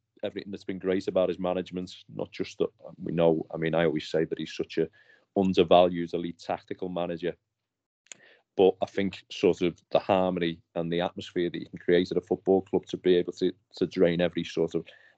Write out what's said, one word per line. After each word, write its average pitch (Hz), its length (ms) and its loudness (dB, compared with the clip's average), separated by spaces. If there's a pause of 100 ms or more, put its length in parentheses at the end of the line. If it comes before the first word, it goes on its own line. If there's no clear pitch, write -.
(220)
everything 101 300 -8
that's - 120 -12
been 95 140 -8
great 95 300 -2
about 92 200 2
his 87 120 -6
management, 90 520 -4 (220)
not 95 160 -8
just - 280 -10
that - 120 0 (320)
we 85 100 -6
know, 82 400 4
I 82 40 -8
mean, 80 180 -2
I 85 120 4
always 76 220 -2
say 82 160 0
that 80 140 -6
he's 80 160 -10
such - 240 -6
a 80 100 0 (480)
undervalued 90 800 4
elite 85 240 -6
tactical - 500 -8
manager, 87 460 -6 (1200)
but 92 280 6
I 98 40 -2
think - 440 -6
sort 87 320 0
of 85 200 -2 (100)
the - 60 2
harmony 92 600 0 (160)
and 85 180 -4
the 85 80 -2
atmosphere 90 480 -4
that 80 100 -6
you - 60 -8
can - 140 -14
create 87 320 2
at 87 80 -2
a - 20 2
football 95 400 2
club 92 280 -2
to 87 100 -8
be 90 180 4
able 87 160 0
to, 90 180 -2 (260)
to 90 100 -2
drain 85 340 2
every 87 240 0
sort 82 300 -2
of 80 100 -4 (340)